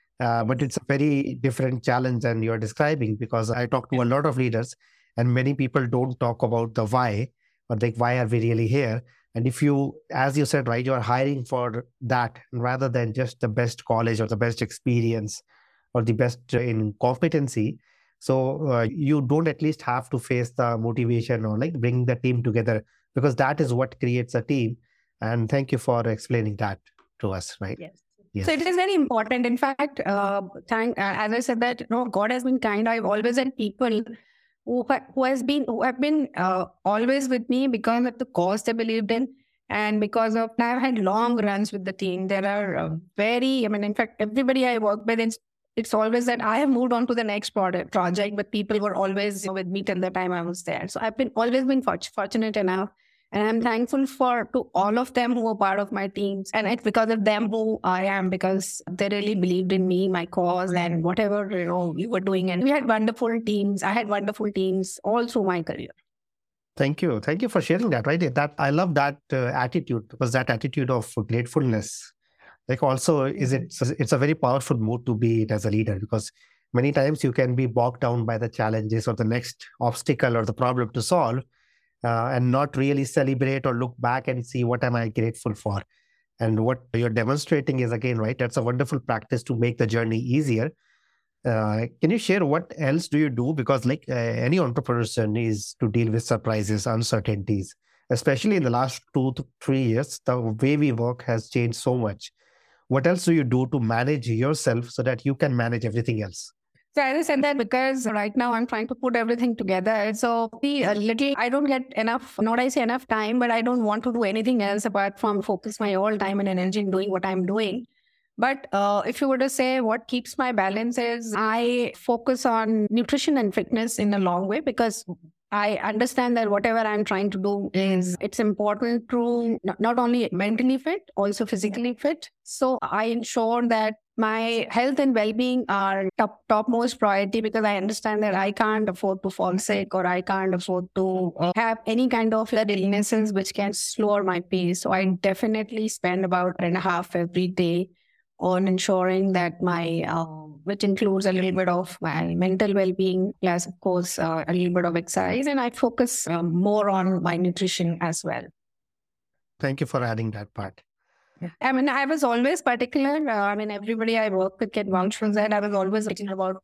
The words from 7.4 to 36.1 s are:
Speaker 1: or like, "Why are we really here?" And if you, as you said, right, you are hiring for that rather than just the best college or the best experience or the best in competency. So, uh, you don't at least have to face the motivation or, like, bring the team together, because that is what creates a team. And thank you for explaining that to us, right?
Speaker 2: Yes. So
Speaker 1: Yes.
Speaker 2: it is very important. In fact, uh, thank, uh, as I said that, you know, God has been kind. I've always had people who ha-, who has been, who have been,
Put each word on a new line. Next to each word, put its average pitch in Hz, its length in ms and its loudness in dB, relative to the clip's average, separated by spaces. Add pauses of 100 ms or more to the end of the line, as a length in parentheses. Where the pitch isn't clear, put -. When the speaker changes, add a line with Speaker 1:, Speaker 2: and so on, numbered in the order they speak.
Speaker 1:
or 117 100 -2
like, 117 180 0
"Why 120 220 2
are 120 80 0
we 117 120 0
really 113 300 2
here?" 120 340 0 (320)
And 117 100 -2
if 127 160 -2
you, 139 360 2 (160)
as 135 260 2
you 147 60 4
said, 131 240 0
right, 123 180 0
you 135 60 2
are 127 80 0
hiring 131 440 0
for 123 420 -4 (160)
that 120 360 0 (140)
rather 127 360 0
than 120 240 0
just 127 280 -4
the 123 80 0
best 113 380 -2
college 113 340 2
or 110 80 0
the 113 80 -2
best 117 260 0
experience 113 800 -2 (520)
or 120 80 2
the 113 100 2
best 120 420 0
in 113 480 0
competency. 127 720 0 (440)
So, 135 480 0
uh, 117 200 2
you 147 320 0
don't 147 280 2
at 151 140 -4
least 151 200 0
have 123 280 -2
to 127 100 0
face 123 300 0
the 117 280 0
motivation 117 680 0
or, 107 140 0
like, 160 160 -2
bring 123 320 0
the 123 80 2
team 123 300 0
together, 113 400 0 (320)
because 131 180 2
that 139 260 2
is 123 140 2
what 127 240 -2
creates 123 380 0
a 113 60 0
team. 123 340 0 (440)
And 113 280 0
thank 139 240 0
you 135 60 2
for 120 280 0
explaining 107 520 -2
that 101 200 -4 (400)
to 98 140 -2
us, 92 280 -8
right? 98 200 -6
Speaker 2:
Yes. - 220 -18 (400)
So 339 80 0
Speaker 1:
Yes. 302 100 2
Speaker 2:
it 330 60 0
is 359 80 0
very 370 200 2
important. 247 520 0
In 240 100 0
fact, 277 480 -2
uh, 202 380 0 (260)
thank, 226 300 0
uh, 196 180 -2
as 214 160 -2
I 233 60 0
said 240 220 0
that, 240 200 0
you - 80 -8
know, 240 160 0
God 214 280 0
has 254 100 -2
been 254 160 2
kind. 220 300 2
I've 226 160 0
always 214 340 0
had 262 180 -2
people 220 460 0 (640)
who 240 220 -2
ha-, 254 260 0
who 262 80 0
has 254 220 0
been, 277 240 0
who 226 140 -2
have 254 180 0
been, 294 360 2